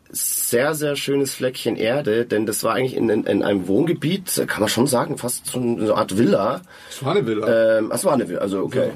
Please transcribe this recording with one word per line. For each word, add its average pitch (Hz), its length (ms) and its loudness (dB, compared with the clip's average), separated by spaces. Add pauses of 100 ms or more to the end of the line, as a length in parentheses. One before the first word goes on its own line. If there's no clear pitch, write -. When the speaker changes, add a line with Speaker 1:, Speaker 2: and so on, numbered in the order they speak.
(120)
Speaker 1:
sehr, - 640 0
sehr 147 220 -2
schönes 139 380 0
Fleckchen 127 420 -2
Erde, 117 500 0
denn 110 180 0
das 104 200 -2
war 110 100 0
eigentlich 127 220 -2
in, 117 140 2
in, 107 140 2
in 101 200 2
einem 98 240 0
Wohngebiet, 165 800 0
kann - 100 -4
man 107 100 2
schon 131 200 2
sagen, 139 300 -2
fast - 280 -6
so - 140 -6
eine 110 340 0
Art 101 240 0
Villa. 120 440 2 (280)
Speaker 2:
Es - 140 -10
war 139 80 0
eine 196 120 2
Villa. 113 540 2
Speaker 1:
Ähm, 110 160 -2
es 120 100 -2
war 156 100 2
eine 110 140 0
Villa, 85 120 -4
also 98 240 -2
okay, 82 320 0